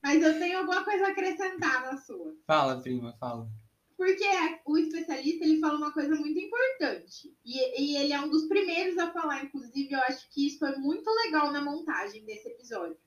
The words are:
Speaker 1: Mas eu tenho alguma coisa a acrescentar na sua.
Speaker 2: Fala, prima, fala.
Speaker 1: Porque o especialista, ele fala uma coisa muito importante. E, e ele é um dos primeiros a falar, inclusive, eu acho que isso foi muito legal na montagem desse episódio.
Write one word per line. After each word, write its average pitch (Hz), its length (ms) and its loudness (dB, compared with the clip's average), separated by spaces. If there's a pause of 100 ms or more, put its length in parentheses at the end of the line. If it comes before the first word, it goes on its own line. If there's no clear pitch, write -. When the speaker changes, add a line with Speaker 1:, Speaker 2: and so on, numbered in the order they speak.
Speaker 1:
Mas 302 180 4
eu 311 160 6
tenho 359 220 0
alguma 370 240 0
coisa 392 240 2
a - 40 4
acrescentar 370 720 -2
na 269 120 -6
sua. - 380 -12 (100)
Speaker 2:
Fala, 135 360 2
prima, 123 380 -6
fala. 117 280 -8 (500)
Speaker 1:
Porque 381 260 2 (420)
o 294 120 2
especialista, 320 680 -2
ele 311 160 6
fala 302 180 2
uma 302 140 -2
coisa 302 240 0
muito 302 220 -2
importante. 427 960 -2 (100)
E, 254 380 -2
e 285 160 0
ele 285 160 2
é 285 80 0
um 302 80 -2
dos 311 180 2
primeiros 370 500 2
a 339 140 0
falar, 294 320 -4
inclusive, 269 480 -6
eu 277 100 0
acho 262 280 -2
que 277 180 0
isso - 120 -4
foi 277 180 0
muito 320 320 2 (140)
legal 302 280 4
na 285 100 0
montagem 285 640 -4
desse 214 240 -12
episódio. 196 460 -8 (120)